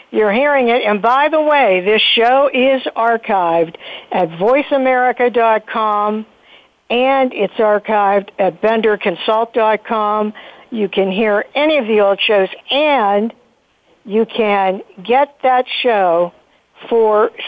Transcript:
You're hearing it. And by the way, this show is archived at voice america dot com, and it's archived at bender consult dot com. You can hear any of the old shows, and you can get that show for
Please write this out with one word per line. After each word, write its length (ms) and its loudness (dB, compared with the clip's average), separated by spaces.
You're 220 0
hearing 360 2
it. 140 2
And 180 -2
by 300 2
the 100 0
way, 420 2
this 200 0
show 500 2
is 300 2
archived 840 0
at 260 -2
voice 320 0
america 600 0
dot 360 0
com, 600 -2
and 420 0
it's 220 -4
archived 840 0
at 220 -2
bender 380 0
consult 560 -2
dot 320 0
com. 480 -2
You 200 -4
can 200 0
hear 440 0
any 240 0
of 80 -2
the 140 2
old 200 2
shows, 280 0
and 640 0
you 220 -2
can 560 -2
get 400 0
that 240 0
show 500 0
for 440 2